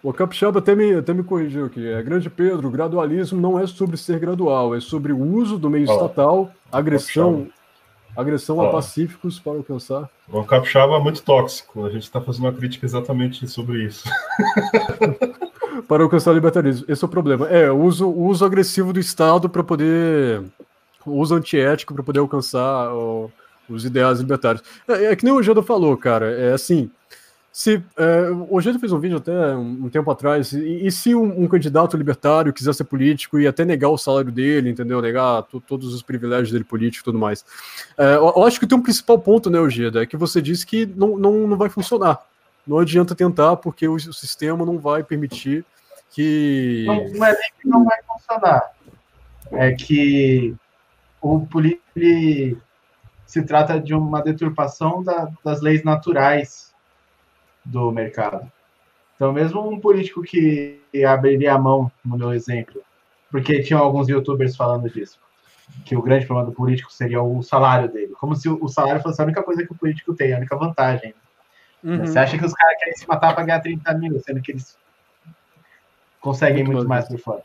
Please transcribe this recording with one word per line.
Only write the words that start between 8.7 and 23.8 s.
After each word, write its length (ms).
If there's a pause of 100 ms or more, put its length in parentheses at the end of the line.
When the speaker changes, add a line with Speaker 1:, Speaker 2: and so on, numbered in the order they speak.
Speaker 1:
pacíficos 680
para 140
alcançar." 540 (200)
Speaker 2:
O 160
Capixaba 540
é 20
muito 220
tóxico, 640
a 60
gente 180
tá 120
fazendo 240
uma 80
crítica 340
exatamente 600
sobre 360
isso. 240 (300)
<laughs> 340 (1160)
Speaker 1:
Para 140
alcançar 280
o 40
libertarismo, 540
esse 140
é 40
o 40
problema. 380
É, 220
o 80
uso, 300
o 180
uso 180
agressivo 480
do 80
Estado 480
pra 160
poder, 800 (640)
o 140
uso 160
antiético 600
pra 80
poder 180
alcançar 760
o, 360 (380)
os 160